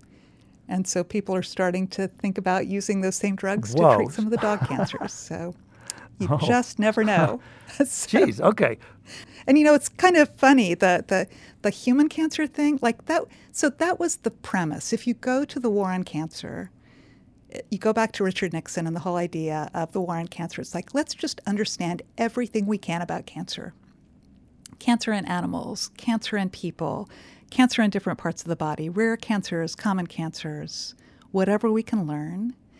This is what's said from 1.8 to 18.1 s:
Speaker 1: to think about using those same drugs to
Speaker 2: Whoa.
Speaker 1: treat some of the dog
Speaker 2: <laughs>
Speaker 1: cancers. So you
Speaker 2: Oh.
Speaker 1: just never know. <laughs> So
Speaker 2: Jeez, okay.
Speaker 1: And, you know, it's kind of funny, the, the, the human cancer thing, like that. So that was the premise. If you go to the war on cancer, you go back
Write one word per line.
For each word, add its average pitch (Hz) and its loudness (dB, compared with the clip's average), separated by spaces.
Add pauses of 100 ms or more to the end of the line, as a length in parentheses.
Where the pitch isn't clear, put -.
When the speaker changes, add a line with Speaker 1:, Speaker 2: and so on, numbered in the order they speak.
Speaker 1:
to 190 -4
think 190 -4
about 185 0
using 196 -2
those 190 -2
same 202 -2
drugs 190 -4
to 156 4
Speaker 2:
Whoa. 135 10
Speaker 1:
treat - 2
some 214 -4
of 214 -2
the 233 2
dog 208 0
Speaker 2:
<laughs> - 0
Speaker 1:
cancers. - -4
So 170 -10 (640)
you 185 -2
Speaker 2:
Oh. 147 2
Speaker 1:
just 240 2
never 214 4
know. 180 2
<laughs> - -20 (340)
So - 0
Speaker 2:
Jeez, 123 4
okay. 185 4 (680)
Speaker 1:
And, 277 8
you 302 8
know, 302 8
it's 277 2
kind 370 4
of 302 8
funny, 254 6
the, 180 4
the, 190 2 (360)
the 208 0
human 269 4
cancer 320 -2
thing, 294 0
like 233 -2
that. 320 0 (280)
So - 2
that 339 0
was 339 -2
the 226 -4
premise. - -4
If 226 -2
you 240 0
go 254 -2
to - -8
the 247 -2
war 202 0
on 185 -2
cancer, - -8 (1000)
you 196 -2
go 220 2
back 226 0